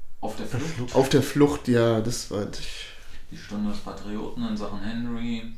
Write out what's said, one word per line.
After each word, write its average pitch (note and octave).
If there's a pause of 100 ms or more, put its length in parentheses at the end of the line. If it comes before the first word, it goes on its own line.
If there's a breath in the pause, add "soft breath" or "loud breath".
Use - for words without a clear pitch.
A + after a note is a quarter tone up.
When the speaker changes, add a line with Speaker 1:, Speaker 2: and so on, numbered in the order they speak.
(200)
Speaker 1:
Auf -
der A2
Speaker 2:
Der A2+
Speaker 1:
Flucht? B2+
Speaker 2:
Flucht. B2
Speaker 3:
Auf C3
der C#3
Flucht, C#3+
ja, A#2
das A2+
meinte G#2
ich. - (440 loud breath)
Speaker 1:
Die E3
Stunde G#2
des -
Patrioten G#2+
in A2
Sachen G2+
Henry, A#2